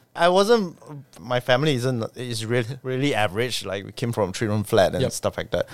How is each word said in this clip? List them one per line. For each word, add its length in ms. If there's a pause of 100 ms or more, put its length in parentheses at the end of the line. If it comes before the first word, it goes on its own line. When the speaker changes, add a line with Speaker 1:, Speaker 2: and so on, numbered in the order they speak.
(140)
Speaker 1:
I 140
wasn't, 480 (420)
my 220
family 360
isn't, 400
is 280
really, 380
really 320
average. 500
Like, 220
we 60
came 200
from 180
a 20
three-room 320
flat 280
and 100
Speaker 2:
Yep. 100
Speaker 1:
stuff 260
like 140
that. 220